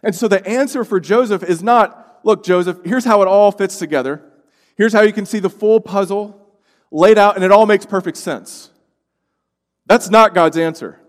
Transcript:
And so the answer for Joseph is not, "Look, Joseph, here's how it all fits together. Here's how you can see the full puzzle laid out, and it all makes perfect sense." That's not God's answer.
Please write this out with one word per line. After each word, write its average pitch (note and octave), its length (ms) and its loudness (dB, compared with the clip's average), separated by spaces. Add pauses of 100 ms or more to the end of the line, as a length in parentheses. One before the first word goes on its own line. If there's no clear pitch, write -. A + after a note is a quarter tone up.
And G#3 120 -4
so A#3 140 -4
the F#3+ 180 -2
answer B3 380 -4
for G3 160 -4
Joseph G3+ 420 -2
is F3 200 -4
not, - 600 -2
"Look, G#3 220 -2
Joseph, F3+ 400 -2
here's A3+ 200 -4
how A3 180 2
it F#3 60 0
all G3+ 220 4
fits G3 280 -6
together. D3 440 -6 (540)
Here's G#3 160 0
how G#3+ 100 4
you G#3+ 100 4
can G#3 140 -8
see G#3+ 140 -6
the F#3 100 -2
full G#3+ 300 0
puzzle G3 760 -8 (340)
laid G3 280 4
out, G3+ 160 4
and F#3+ 100 -4
it F#3+ 60 2
all G#3 160 6
makes G#3 180 0
perfect F#3 320 -8
sense." - 540 -14 (1160)
That's A3+ 220 0
not A3 260 4
God's E3 220 2
answer. D#3+ 520 -6